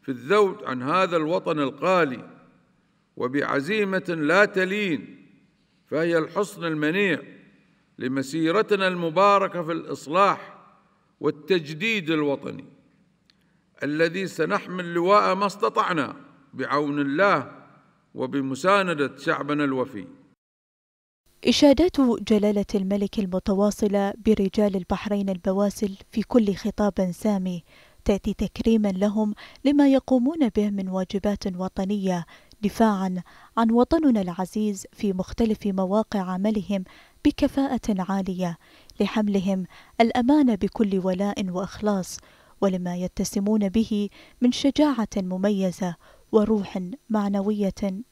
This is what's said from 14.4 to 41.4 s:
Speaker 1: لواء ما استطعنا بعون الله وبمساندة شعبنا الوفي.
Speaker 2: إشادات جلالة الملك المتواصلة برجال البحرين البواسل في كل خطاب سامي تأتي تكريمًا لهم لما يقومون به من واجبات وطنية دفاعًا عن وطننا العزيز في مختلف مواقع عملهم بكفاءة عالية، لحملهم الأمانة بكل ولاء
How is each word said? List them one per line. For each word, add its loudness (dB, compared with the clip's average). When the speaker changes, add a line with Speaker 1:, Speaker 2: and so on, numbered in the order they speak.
Speaker 1:
لواء 4
ما 0
استطعنا -2
بعون -2
الله 0
وبمساندة 0
شعبنا -2
الوفي. -4
Speaker 2:
إشادات 4
جلالة 2
الملك -2
المتواصلة 0
برجال 2
البحرين -4
البواسل -2
في -2
كل 4
خطاب -2
سامي -2
تأتي 0
تكريمًا 0
لهم 0
لما 6
يقومون 2
به 2
من -4
واجبات -2
وطنية -2
دفاعًا 0
عن 2
وطننا 4
العزيز -4
في -2
مختلف -2
مواقع 0
عملهم -2
بكفاءة 0
عالية، -4
لحملهم 0
الأمانة 4
بكل 0
ولاء -2